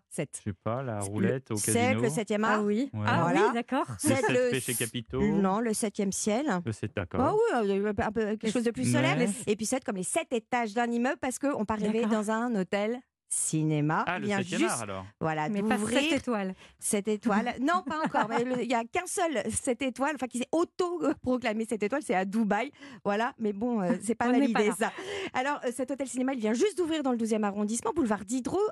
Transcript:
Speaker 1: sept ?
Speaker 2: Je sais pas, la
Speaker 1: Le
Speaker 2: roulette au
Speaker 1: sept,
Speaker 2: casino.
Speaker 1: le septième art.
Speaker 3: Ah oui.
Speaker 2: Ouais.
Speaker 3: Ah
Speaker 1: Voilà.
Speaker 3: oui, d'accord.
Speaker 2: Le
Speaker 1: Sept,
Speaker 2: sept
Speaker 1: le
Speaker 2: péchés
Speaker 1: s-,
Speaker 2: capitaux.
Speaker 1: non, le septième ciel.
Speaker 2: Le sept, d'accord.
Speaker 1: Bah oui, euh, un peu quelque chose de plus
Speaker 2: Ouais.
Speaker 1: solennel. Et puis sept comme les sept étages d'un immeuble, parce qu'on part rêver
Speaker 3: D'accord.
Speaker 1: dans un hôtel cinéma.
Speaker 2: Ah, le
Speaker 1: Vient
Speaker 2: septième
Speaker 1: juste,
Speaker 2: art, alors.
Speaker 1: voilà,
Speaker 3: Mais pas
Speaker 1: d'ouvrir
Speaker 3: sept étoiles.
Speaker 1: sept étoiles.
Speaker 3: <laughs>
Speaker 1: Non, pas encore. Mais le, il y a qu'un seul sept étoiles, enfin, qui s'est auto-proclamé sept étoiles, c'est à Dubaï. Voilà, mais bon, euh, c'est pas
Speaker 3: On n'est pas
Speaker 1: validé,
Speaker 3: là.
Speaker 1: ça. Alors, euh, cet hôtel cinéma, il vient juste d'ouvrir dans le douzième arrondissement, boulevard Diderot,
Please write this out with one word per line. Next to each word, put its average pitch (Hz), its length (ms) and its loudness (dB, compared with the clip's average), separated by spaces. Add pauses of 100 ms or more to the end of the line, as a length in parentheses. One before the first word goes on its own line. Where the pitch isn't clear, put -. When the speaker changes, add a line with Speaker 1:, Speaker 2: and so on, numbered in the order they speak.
Speaker 1:
sept ? - 280 -6
Speaker 2:
Je - 140 -6
sais 95 120 -8
pas, 117 200 -2
la 113 160 -4
Speaker 1:
Le 101 40 -4
Speaker 2:
roulette 110 480 0
au 107 60 -2
Speaker 1:
sept, 110 180 0
Speaker 2:
casino. 240 260 2
Speaker 1:
le 233 80 2
septième 208 360 0
art. 214 160 2
Speaker 3:
Ah - 20 0
oui. 208 300 0
Speaker 2:
Ouais. 214 120 -2
Speaker 3:
Ah - 180 2
Speaker 1:
Voilà. 370 240 4
Speaker 3:
oui, - 80 2
d'accord. 254 340 -2
Speaker 2:
Le - 180 -4
Speaker 1:
Sept, 539 180 4
Speaker 2:
sept 427 40 4
Speaker 1:
le 247 220 4
Speaker 2:
péchés 131 200 0
Speaker 1:
s-, 123 60 -2
Speaker 2:
capitaux. 123 440 -4
Speaker 1:
non, 202 380 2
le 233 140 0
septième 202 400 -2
ciel. 214 520 0
Speaker 2:
Le 117 60 0
sept, - 240 -6
d'accord. 98 240 -2
Speaker 1:
Bah 359 420 2
oui, 202 100 2
euh, 202 260 0
un 190 160 -2
peu 214 240 0
quelque 220 120 -2
chose 240 140 2
de 233 80 2
plus 254 160 -4
Speaker 2:
Ouais. 247 140 4
Speaker 1:
solennel. 247 300 2 (160)
Et 208 80 2
puis 220 100 -4
sept 254 180 -2
comme 220 120 -4
les 185 80 -4
sept 320 280 -2
étages 233 440 -2
d'un 240 160 2
immeuble, 240 280 0
parce 254 200 -4
qu'on 269 260 0
part 214 140 -2
rêver 214 240 2
Speaker 3:
D'accord. 220 80 2 (120)
Speaker 1:
dans 202 60 -2
un 226 240 0
hôtel 208 460 -2 (300)
cinéma. 156 760 2
Speaker 2:
Ah, 180 140 -2
le 202 80 -4
Speaker 1:
Vient 208 100 0
Speaker 2:
septième 190 220 -2
Speaker 1:
juste, 330 140 2
Speaker 2:
art, 127 100 -4
alors. 95 220 -6 (140)
Speaker 1:
voilà, 156 300 0
Speaker 3:
Mais 202 140 0
pas 220 120 2
Speaker 1:
d'ouvrir 226 260 2
Speaker 3:
sept 311 180 2
étoiles. 202 340 -4 (240)
Speaker 1:
sept - 300 -2
étoiles. 214 480 0
Speaker 3:
<laughs> - 40 -8
Speaker 1:
Non, 330 240 2
pas 311 220 -4
encore. - 240 0
Mais 233 140 0
le, 254 200 -2
il 240 60 -2
y 262 60 2
a 226 80 2
qu'un 349 240 -4
seul 330 340 0 (100)
sept 226 300 -2
étoiles, 269 320 0
enfin, 262 140 -4
qui 240 100 -8
s'est 233 140 -2
auto-proclamé 254 1120 0
sept 214 160 -4
étoiles, 233 240 0
c'est 233 80 0
à 190 120 2
Dubaï. 208 440 0 (340)
Voilà, 220 360 0
mais 214 140 -2
bon, 226 280 -2
euh, 175 120 2 (100)
c'est 220 100 0
pas 240 160 0
Speaker 3:
On 247 40 4
n'est 254 200 4
pas - 60 4
Speaker 1:
validé, 208 80 4 (120)
Speaker 3:
là. 208 120 0
Speaker 1:
ça. - 20 -8 (400)
Alors, 277 320 -2
euh, 247 100 -2
cet 262 140 -4
hôtel 277 180 -4
cinéma, 254 280 -2
il 247 40 -6
vient 214 140 2
juste 302 240 0
d'ouvrir 320 240 0
dans 262 100 2
le 247 60 0
douzième 220 260 0
arrondissement, 208 520 -2
boulevard 214 280 0
Diderot, 254 360 -2 (120)